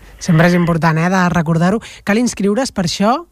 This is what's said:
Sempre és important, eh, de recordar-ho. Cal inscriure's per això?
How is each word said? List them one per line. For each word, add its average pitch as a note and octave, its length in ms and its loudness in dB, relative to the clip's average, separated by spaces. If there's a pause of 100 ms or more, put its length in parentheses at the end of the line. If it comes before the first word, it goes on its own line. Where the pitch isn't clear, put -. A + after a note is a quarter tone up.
(200)
Sempre E3 280 2
és F3 80 2
important, E3 420 0
eh, E3 120 -2
de F#3 200 0
recordar-ho. E3+ 500 0 (240)
Cal G3+ 140 0
inscriure's A3+ 540 -2
per F#3+ 140 -4
això? A#3+ 460 -2